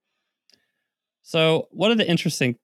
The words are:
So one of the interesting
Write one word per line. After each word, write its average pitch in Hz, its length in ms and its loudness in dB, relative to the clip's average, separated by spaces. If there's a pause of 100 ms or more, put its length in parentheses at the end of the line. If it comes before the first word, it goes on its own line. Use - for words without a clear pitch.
(1200)
So 160 460 0
one 196 200 0
of 226 80 2
the 202 100 0
interesting 143 560 -2